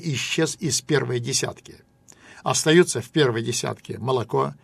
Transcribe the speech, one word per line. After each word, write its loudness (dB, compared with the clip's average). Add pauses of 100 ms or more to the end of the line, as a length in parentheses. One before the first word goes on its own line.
(120)
исчез -2
из -2
первой 0
десятки. -6 (680)
Остаются 4
в -8
первой 2
десятке -6
молоко, -2